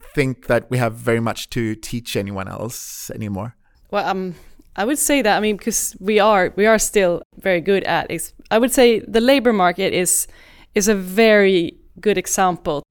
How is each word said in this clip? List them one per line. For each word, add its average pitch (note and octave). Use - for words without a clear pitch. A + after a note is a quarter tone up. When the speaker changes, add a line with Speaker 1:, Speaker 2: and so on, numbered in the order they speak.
Speaker 1:
think C3
that A#2+
we B2+
have A#2
very A#2
much A2
to A2
teach -
anyone G2
else -
anymore. G#2
Speaker 2:
Well, G3+
um, F#3
I F#3+
would D4
say C#4
that, G3
I -
mean, G#3+
'cause -
we G#3
are, G3
we G#3
are A3
still F#3
very F3+
good G3
at -
ex-, -
I G#3+
would A#3
say A#3+
the A3+
labor B3
market F#3
is, -
is G3+
a A3
very F#3+
good G3
example. F3